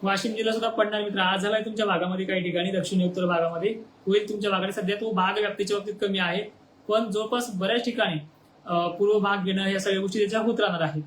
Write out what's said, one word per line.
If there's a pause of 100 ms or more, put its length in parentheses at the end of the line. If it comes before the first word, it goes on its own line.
वाशिम
जिल्हा
सुद्धा
पडणार
मित्र,
आज
झालाय
तुमच्या
भागामध्ये
काही
ठिकाणी,
दक्षिण
उत्तर
भागामध्ये (360)
होईल
तुमच्या
भागाने.
सध्या
तो
भाग
व्याप्तीच्या
बाबतीत
कमी
आहे, (440)
पण
जवळपास
बऱ्याच
ठिकाणी, (460)
अं,
पूर्व
भाग
घेणं
या
सगळ्या
गोष्टी
त्याच्या
होत
राहणार
आहेत.